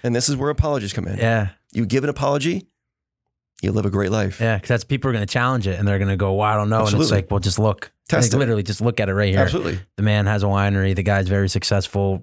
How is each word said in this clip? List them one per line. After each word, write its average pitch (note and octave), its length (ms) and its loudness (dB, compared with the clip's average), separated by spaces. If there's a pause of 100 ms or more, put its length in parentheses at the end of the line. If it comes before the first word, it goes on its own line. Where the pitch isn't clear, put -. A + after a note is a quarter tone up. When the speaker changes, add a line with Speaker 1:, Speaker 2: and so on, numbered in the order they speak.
Speaker 1:
And A#2+ 120 0
this B2+ 140 2
is C#3+ 60 -2
where C3+ 140 -2
apologies C#3+ 440 -2
come F2 140 -6
in. G2 120 -6
Speaker 2:
Yeah. A2+ 300 2 (220)
Speaker 1:
You A2+ 140 -2
give C3 180 0
an D3 60 -2
apology, C#3+ 580 -2 (920)
you G2 100 -2
live G#2 140 0
a G2+ 40 0
great G2 220 0
life. G2+ 300 -2
Speaker 2:
Yeah, A2+ 180 0
'cause - 80 -12
that's, A#2 160 0
people C3+ 260 -4
are B2 40 -2
gonna G#2 120 -2
challenge B2 420 -2
it, F#2 120 -2
and G2+ 80 0
they're G2 120 2
gonna G2 180 0
go, F#2+ 160 0
"Well, G2 160 0
I G#2+ 60 2
don't G#2 140 0
know." A2 100 2
And G#2+ 80 2
it's G2+ 80 0
Speaker 1:
Absolutely. D3 220 2
Speaker 2:
like, F#2+ 140 -2
"Well, G#2 80 2
just F#2+ 200 0
look." G#2+ 320 0 (180)
Speaker 1:
Test C#3 240 2
Speaker 2:
Like, - 20 2
Speaker 1:
it. C3+ 40 2
Speaker 2:
literally, A#2 240 0
just G2+ 180 -6
look A#2 180 0
at G#2 80 0
it G2 60 0
right G2+ 200 2
here. G2 60 2
Speaker 1:
Absolutely. F2+ 400 0 (160)
Speaker 2:
The G2+ 80 -4
man G#2 220 2
has G#2 180 0
a G#2 40 0
winery. G2 460 2
The F#2 100 -2
guy's G2 260 2
very G2 180 2
successful, G2 760 -2